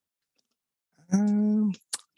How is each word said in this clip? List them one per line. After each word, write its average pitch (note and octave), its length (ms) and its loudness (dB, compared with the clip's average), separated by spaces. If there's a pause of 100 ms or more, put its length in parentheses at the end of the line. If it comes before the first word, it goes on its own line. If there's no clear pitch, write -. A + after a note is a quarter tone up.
(1120)
Um... G#3 640 2 (460)